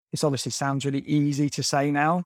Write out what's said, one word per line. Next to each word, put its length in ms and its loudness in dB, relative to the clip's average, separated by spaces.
this 120 -4
obviously 280 0
sounds 320 -2
really 180 -2
easy 500 2
to 120 -6
say 280 2
now, 340 2